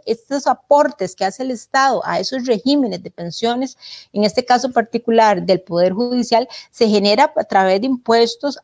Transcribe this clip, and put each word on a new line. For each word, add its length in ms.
estos 420
aportes 640
que 120
hace 180
el 80
Estado 540
a 160
esos 240
regímenes 580
de 80
pensiones, 680
en 100
este 220
caso 260
particular 720
del 160
Poder 320
Judicial, 560
se 160
genera 480
a 80
través 380
de 60
impuestos, 760